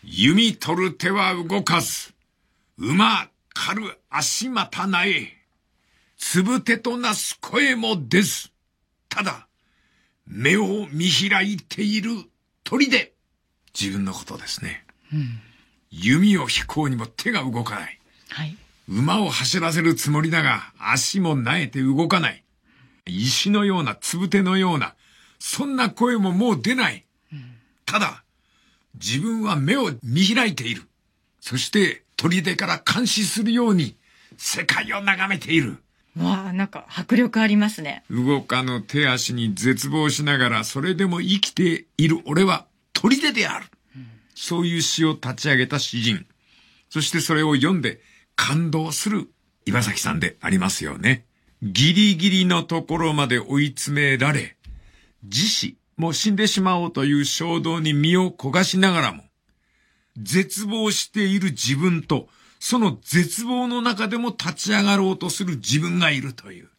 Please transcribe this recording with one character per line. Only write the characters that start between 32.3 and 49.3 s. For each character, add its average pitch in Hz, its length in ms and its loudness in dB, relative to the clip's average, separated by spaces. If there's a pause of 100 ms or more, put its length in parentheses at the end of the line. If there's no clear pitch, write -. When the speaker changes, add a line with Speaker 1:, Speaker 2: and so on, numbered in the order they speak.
Speaker 1:
か 202 80 -2
ら 170 200 -2
監 240 220 2
視 214 180 0
す 208 160 -2
る 220 120 2
よ 240 160 4
う 208 40 6
に、 151 220 2 (420)
世 - 280 -6
界 214 260 -2
を 202 100 -6
眺 190 280 -2
め 190 100 -2
て - 140 -4
い 165 80 6
る。 104 200 -6 (360)
Speaker 2:
わ 185 320 0
あ、 180 40 -6
な 190 120 0
ん - 20 -12
か - 220 -14
迫 - 260 -2
力 226 240 2
あ 220 80 6
り 208 80 6
ま 208 140 6
す 214 120 -8
ね。 139 280 -8
Speaker 1:
動 131 320 2
か 127 200 0
ぬ 127 200 -2
手 143 260 0
足 127 260 0
に 113 220 -2
絶 123 320 0
望 151 220 2
し 147 160 -2
な 143 120 2
が 127 120 2
ら、 110 160 0
そ 139 160 -6
れ 180 140 0
で 190 100 2
も 175 160 0
生 190 180 2
き - 120 0
て 170 340 0 (120)
い 151 120 4
る 339 160 2
俺 160 180 4
は 185 240 0 (240)
砦 269 400 2
で 220 160 -2
あ - 100 -4
る。 - 100 -12 (280)
Speaker 2:
う 131 40 -16
ん。 123 80 -16 (280)
Speaker 1:
そ 175 260 -4
う 175 60 0
い 170 120 -2
う - 20 0
詩 - 240 0
を 156 80 2
立 123 220 -8
ち 151 140 -4
上 139 80 4
げ 123 100 4
た 147 120 -2
詩 120 220 -4
人。 107 240 0 (640)
そ 156 120 -4
し 139 80 -2
て 135 120 -2
そ 165 140 0
れ 156 80 2
を 151 120 2
読 147 180 2
ん 170 80 0
で 120 200 -6 (340)
感 160 340 0
動 160 220 -2
す - 180 -4
る 202 220 -4 (340)